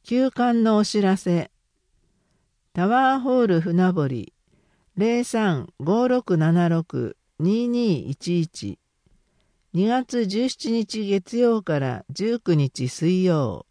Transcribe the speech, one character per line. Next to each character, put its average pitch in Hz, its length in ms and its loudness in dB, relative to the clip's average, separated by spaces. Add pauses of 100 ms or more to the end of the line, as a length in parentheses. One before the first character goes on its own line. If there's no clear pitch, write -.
休 254 300 0
館 240 220 0
の 220 240 4
お 214 60 4
知 208 200 0
ら 190 140 2
せ。 175 340 -2 (1200)
タ 180 140 0
ワ 262 300 2
ー - 20 -4
ホ 254 240 2
ー - 20 4
ル 170 160 2
船 180 300 2
堀、 135 420 -4 (600)
零 233 280 0
三、 196 560 -2
五 220 280 0
六 247 280 0
七 165 340 2
六、 165 460 -4 (220)
二 214 300 0
二 226 420 -2
一 170 320 -2
一。 107 380 -8 (920)
二 185 120 0
月 247 400 -2
十 220 240 -2
七 - 220 -8
日 220 340 -4
月 196 320 -4
曜 233 240 2
か 156 160 -2
ら 127 320 -4
十 220 300 -4
九 175 160 0
日 131 320 0
水 185 360 0
曜。 143 480 -2